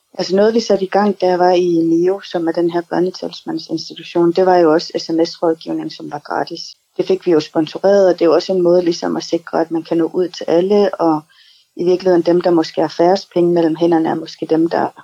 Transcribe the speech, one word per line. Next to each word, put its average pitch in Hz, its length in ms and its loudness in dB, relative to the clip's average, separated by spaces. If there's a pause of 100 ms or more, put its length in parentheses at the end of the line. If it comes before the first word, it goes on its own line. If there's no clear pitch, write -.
(180)
Altså 185 180 -2
noget, 214 180 4
vi 233 60 2
satte 196 240 0
i 180 40 -2
gang, 202 320 0
da 185 60 0
jeg 180 120 2
var 180 120 4
i 180 160 2
nio, 170 540 2
som 170 280 -6
er 165 40 0
den 170 180 0
her 170 100 -2
børnetalsmandsinstitution, 170 1500 -4
det 185 140 2
var 185 100 4
jo 165 160 4
også 170 260 -2
S - 120 -10
M 165 140 0
S-rådgivning, 160 680 -4
som 151 200 -16
var 147 60 -8
gratis. - 420 -8 (360)
Det 180 100 -4
fik 185 200 -2
vi 180 40 2
jo 156 100 4
sponsoreret, 185 680 0
og 175 40 4
det 175 80 -4
er 170 60 2
jo 151 80 4
også 175 180 0
en 185 100 0
måde 175 200 4
ligesom 170 340 -4
at 160 80 -8
sikre, 165 360 -4
at 165 100 -4
man 165 120 -4
kan 165 140 -4
nå 160 160 -2
ud 175 160 -2
til - 200 -14
alle, 190 460 2
og 160 260 0 (560)
i 175 80 -4
virkeligheden 180 380 2
dem, 175 180 2
der 180 100 0
måske 160 300 0
har 156 80 0
færrest 175 460 0
penge 175 180 2
mellem 165 240 2
hænderne, 165 320 2
er 156 60 -2
måske 160 320 -10
dem, 165 240 0
der - 160 -2 (180)